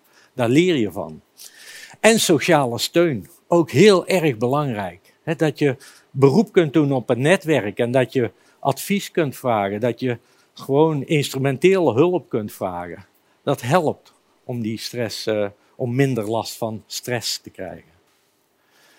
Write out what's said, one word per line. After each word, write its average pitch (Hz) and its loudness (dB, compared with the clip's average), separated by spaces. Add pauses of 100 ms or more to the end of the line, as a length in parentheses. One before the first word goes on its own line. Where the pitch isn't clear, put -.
(320)
Daar 120 -2
leer 165 4
je 104 -4
van. 78 -10 (800)
En 220 6
sociale 143 2
steun, 151 0 (180)
ook 175 2
heel 185 6
erg 160 0
belangrijk. 117 -4
Hè, 160 -4
dat 156 -2
je 139 0 (340)
beroep 139 4
kunt 165 2
doen 147 2
op 127 -2
een 120 0
netwerk 143 0
en 120 0
dat 127 0
je 120 0 (280)
advies 190 -4
kunt 147 -2
vragen, 104 -2
dat 117 -4
je 123 -4 (360)
gewoon 143 0
instrumentele 143 2
hulp 160 2
kunt 107 -6
vragen. 90 -10 (360)
Dat 139 -4
helpt 143 -2 (320)
om 120 -8
die 110 -6
stress, - -8
eh, 104 -2 (280)
om 120 -6
minder 127 0
last 113 -4
van 110 -8
stress - -8
te 110 -20
krijgen. - -14 (1080)